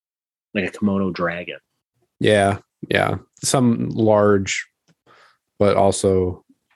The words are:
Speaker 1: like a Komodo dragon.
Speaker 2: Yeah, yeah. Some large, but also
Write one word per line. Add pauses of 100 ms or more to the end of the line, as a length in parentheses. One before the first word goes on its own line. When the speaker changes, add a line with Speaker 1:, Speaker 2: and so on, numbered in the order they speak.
(520)
Speaker 1:
like
a
Komodo
dragon. (640)
Speaker 2:
Yeah, (320)
yeah. (260)
Some
large, (920)
but
also (320)